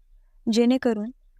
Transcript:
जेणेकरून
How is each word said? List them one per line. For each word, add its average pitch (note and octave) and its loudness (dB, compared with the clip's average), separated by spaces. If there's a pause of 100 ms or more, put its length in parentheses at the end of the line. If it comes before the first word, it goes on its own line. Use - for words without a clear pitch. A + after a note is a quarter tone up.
(520)
जेणेकरून A#3 0 (280)